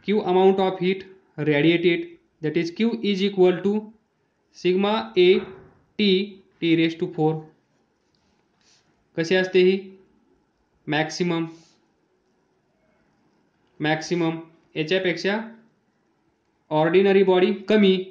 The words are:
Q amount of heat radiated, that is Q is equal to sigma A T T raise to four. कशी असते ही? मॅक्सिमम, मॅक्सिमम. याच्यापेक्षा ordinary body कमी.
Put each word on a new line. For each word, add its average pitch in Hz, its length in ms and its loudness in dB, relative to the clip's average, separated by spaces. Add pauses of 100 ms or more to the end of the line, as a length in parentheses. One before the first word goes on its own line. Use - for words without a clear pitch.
Q 202 120 0 (140)
amount 190 340 4
of 185 160 -6
heat 190 240 -4 (300)
radiated, 170 680 2 (380)
that 156 200 -2
is 165 140 -6
Q 226 140 0 (120)
is 196 260 -2
equal 180 340 2
to 202 100 0 (840)
sigma 196 360 0 (240)
A 180 120 6 (720)
T 208 120 2 (500)
T 165 140 2
raise 165 240 -2
to 175 180 -6
four. 156 160 0 (1800)
कशी 165 180 -2
असते 185 280 2
ही? 190 140 4 (1080)
मॅक्सिमम, 165 580 -4 (2250)
मॅक्सिमम. 160 600 -4 (360)
याच्यापेक्षा 180 600 -2 (1300)
ordinary 190 520 4
body 185 280 4 (180)
कमी. 202 260 4 (160)